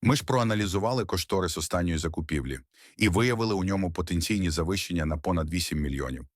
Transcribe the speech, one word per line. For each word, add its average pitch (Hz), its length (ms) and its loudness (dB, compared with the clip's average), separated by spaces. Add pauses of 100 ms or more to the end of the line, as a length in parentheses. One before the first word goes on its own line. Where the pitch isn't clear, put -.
Ми 127 140 4
ж 131 80 -2
проаналізували 110 800 0
кошторис 92 520 0
останньої 85 400 0
закупівлі 76 640 -4 (380)
і 107 120 6
виявили 113 440 2
у 92 100 0
ньому 95 280 0
потенційні 87 580 0
завищення 85 560 -2
на 78 120 -2
понад 80 320 -2
вісім 85 300 -2
мільйонів. 67 460 -4 (100)